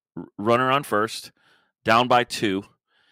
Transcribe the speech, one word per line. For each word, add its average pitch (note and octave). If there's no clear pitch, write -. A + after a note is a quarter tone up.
r-, F2
runner A#2+
on C#3
first, -
down A#2
by A#2+
two. G2+